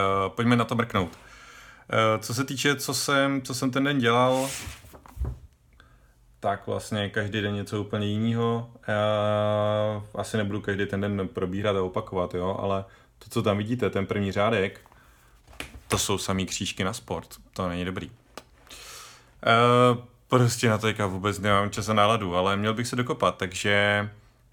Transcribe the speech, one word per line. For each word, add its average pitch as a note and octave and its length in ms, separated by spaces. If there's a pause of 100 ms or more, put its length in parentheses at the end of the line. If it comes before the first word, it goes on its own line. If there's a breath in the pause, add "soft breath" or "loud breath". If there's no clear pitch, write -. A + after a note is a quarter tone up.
(280)
pojďme A#2+ 280
na A#2 100
to B2 100
mrknout. G#2+ 440 (720 loud breath)
Eh, A2 280
co A#2+ 140
se C3 100
týče, C#3 320
co C#3 180
jsem, C#3 480
co C3 120
jsem B2+ 180
ten C3+ 120
den C#3+ 160
dělal, B2+ 500 (1900 loud breath)
tak G2+ 280
vlastně G#2 420
každý G#2 320
den G2+ 140
něco G2+ 260
úplně G#2 260
jinýho. A#2 640 (160)
Eh, G#2+ 1120 (140)
asi G2+ 220
nebudu G2+ 240
každý G2 240
ten G2 160
den G2+ 260
probírat G2 480
a F#2+ 80
opakovat, F2+ 500
jo, F2+ 280
ale G2 240 (340 soft breath)
to, - 100
co A2+ 140
tam G#2 140
vidíte, G#2+ 320
ten G2 160
první G2+ 260
řádek, G2+ 500 (1080 soft breath)
to G#2 100
jsou G2 200
samý F#2+ 280
křížky - 380
na G2 100
sport. E2 340 (260)
To F#2 160
není F2 160
dobrý. F2+ 260 (1300 loud breath)
Eh, B2 560 (260)
prostě B2 420
na G#2+ 80
to G#2+ 100
teďka G#2 200
vůbec F#2+ 320
nemám G2+ 300
čas G#2 200
a A2 40
náladu, G#2 420
ale G2 220
měl G#2+ 160
bych A#2+ 140
se - 80
dokopat, A#2+ 420
takže G#2 720 (420 soft breath)